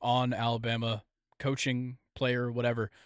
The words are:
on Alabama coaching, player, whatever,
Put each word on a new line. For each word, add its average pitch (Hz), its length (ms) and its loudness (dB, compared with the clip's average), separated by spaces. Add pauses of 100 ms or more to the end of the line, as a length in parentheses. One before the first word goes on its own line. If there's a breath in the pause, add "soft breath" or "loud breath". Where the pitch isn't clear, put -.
on 123 320 2
Alabama 113 680 0 (360)
coaching, 127 580 -2 (160)
player, 123 380 0
whatever, 117 400 0 (140 soft breath)